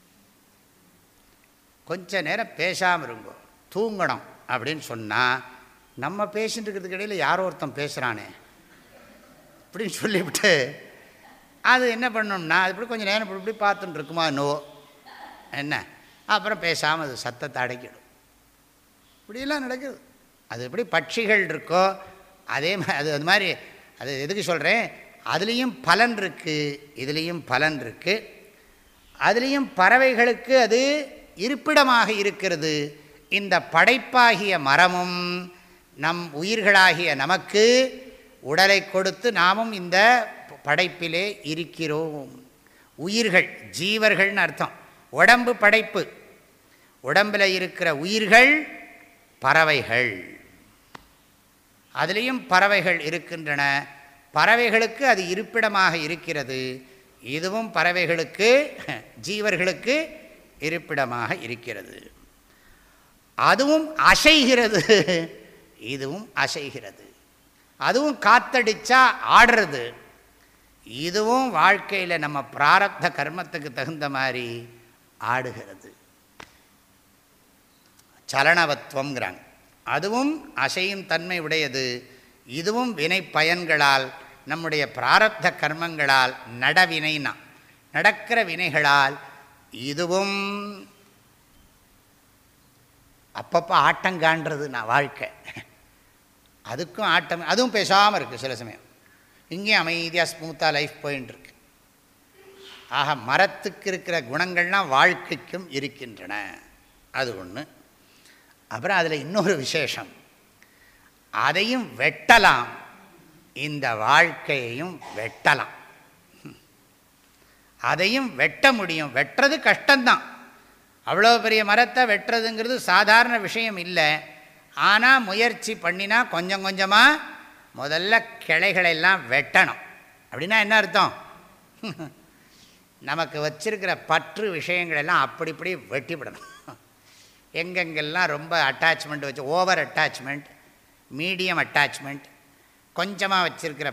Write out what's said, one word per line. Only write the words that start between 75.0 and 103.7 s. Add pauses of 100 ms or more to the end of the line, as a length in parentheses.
ஆடுகிறது. (2500)
சலனவத்துவங்கிறாங்க. (420)
அதுவும்
அசையும்
தன்மை
உடையது. (360)
இதுவும்
வினை
பயன்களால், (340)
நம்முடைய
பிராரப்த
கர்மங்களால், (240)
நடவினைனா (580)
நடக்கிற
வினைகளால் (540)
இதுவும் (3000)
அப்பப்போ
ஆட்டம்
காண்றது.
நான்
வாழ்க்கை (1300)
அதுக்கும்
ஆட்டம்,
அதுவும்
பேசாம
இருக்கு.
சில
சமயம் (720)
இங்கேயும்
அமைதியா
ஸ்மூத்தா
லைஃப் (100)
போயின்னு
இருக்கு. (1400)
ஆக
மரத்துக்கு